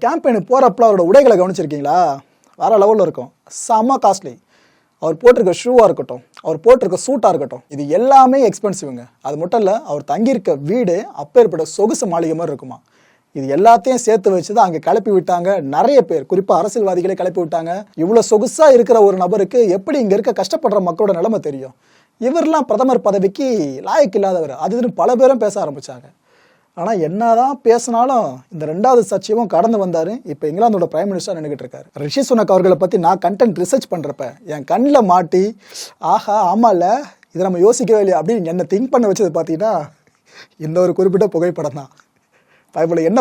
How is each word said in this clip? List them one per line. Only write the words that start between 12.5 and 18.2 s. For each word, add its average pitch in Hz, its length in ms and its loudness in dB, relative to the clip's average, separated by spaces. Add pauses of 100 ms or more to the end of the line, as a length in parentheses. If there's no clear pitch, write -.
இருக்குமா. 131 260 -14 (580)
இது 135 180 -6
எல்லாத்தையும் 233 500 4
சேர்த்து 208 300 2
வச்சு 180 180 -4
தான் 208 140 4
அங்க 160 120 -6 (100)
கிளப்பி 202 280 0
விட்டாங்க 175 320 -2 (240)
நிறைய 233 260 2 (120)
பேர், 147 200 -4
குறிப்பா 196 300 0
அரசியல்வாதிகளே 190 580 -2
கிளப்பி 180 220 -4
விட்டாங்க. 165 300 -6 (320)
இவ்வளவு 214 280 2